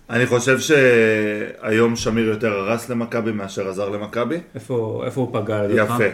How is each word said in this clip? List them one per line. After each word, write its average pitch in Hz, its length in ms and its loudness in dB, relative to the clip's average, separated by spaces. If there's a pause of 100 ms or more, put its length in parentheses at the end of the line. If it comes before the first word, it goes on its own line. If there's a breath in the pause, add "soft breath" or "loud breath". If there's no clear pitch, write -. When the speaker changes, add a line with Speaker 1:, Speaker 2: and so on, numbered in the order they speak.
Speaker 1:
אני 120 160 2
חושב 123 340 2
שהיום 113 1400 2
שמיר 113 340 0
יותר 107 240 0
הרס 104 360 -2
למכבי 117 420 -4
מאשר 98 380 -6
עזר 98 200 -4
למכבי. 110 480 -4 (180)
Speaker 2:
איפה, 113 500 -4
איפה 127 160 -4
הוא 120 80 -2 (120)
פגע 104 260 -2
לדעתך? 107 280 2
Speaker 1:
יפה. 117 80 2 (100)